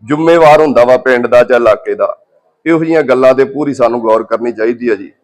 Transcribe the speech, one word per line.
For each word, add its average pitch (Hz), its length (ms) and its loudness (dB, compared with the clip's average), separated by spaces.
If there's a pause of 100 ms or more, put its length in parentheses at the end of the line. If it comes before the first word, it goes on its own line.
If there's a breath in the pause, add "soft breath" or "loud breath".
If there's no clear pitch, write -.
ਜ਼ਿੰਮੇਵਾਰ 156 580 2
ਹੁੰਦਾ 123 240 2
ਵਾ 127 120 2
ਪਿੰਡ 123 300 -2
ਦਾ 123 160 4
ਚਾਹੇ 120 160 0
ਇਲਾਕੇ 107 360 0
ਦਾ, 98 200 -4 (500)
ਇਹੋ 160 180 -2
ਜਿਹੀਆਂ 160 200 -2
ਗੱਲਾਂ 127 300 2
ਤੇ 131 120 2
ਪੂਰੀ 139 280 -8
ਸਾਨੂੰ 120 280 -2
ਗੌਰ 113 220 0
ਕਰਨੀ 113 280 -6
ਚਾਹੀਦੀ 113 380 -4
ਆ 107 60 0
ਜੀ। 98 160 -16 (120)